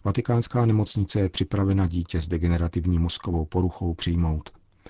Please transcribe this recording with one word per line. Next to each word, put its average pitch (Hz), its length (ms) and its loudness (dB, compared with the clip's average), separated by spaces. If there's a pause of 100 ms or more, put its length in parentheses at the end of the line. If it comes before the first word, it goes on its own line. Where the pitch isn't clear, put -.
vatikánská 117 600 0
nemocnice 107 540 0
je 95 100 2
připravena 98 580 0
dítě 85 340 -2
s 80 60 -4
degenerativní 85 720 0
mozkovou 82 460 -2
poruchou 90 480 -2
přijmout. 82 560 -2 (400)